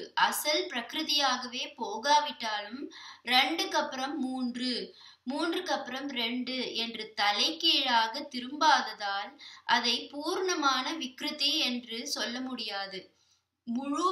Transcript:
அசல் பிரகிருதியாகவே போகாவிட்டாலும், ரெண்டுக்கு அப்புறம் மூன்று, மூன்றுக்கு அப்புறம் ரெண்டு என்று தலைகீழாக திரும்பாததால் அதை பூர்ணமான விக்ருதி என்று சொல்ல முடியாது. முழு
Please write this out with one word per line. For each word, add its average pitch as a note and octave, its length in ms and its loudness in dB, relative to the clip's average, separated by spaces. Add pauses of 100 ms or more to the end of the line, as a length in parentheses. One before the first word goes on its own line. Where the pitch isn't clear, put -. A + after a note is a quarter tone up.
(140)
அசல் D4 520 2
பிரகிருதியாகவே C4 960 0 (100)
போகாவிட்டாலும், A#3 1080 0 (460)
ரெண்டுக்கு D4+ 540 4
அப்புறம் C4+ 380 -2
மூன்று, B3+ 520 -2 (560)
மூன்றுக்கு E4 460 0
அப்புறம் C#4 360 -4
ரெண்டு B3 480 -2 (180)
என்று A3+ 300 -4 (120)
தலைகீழாக B3 1120 2
திரும்பாததால் A#3+ 1000 2 (340)
அதை A#3+ 300 4 (140)
பூர்ணமான D4+ 800 0 (100)
விக்ருதி D4 600 -2
என்று A#3+ 480 -2
சொல்ல A#3+ 340 -4
முடியாது. G#3 580 -6 (680)
முழு C#4 460 0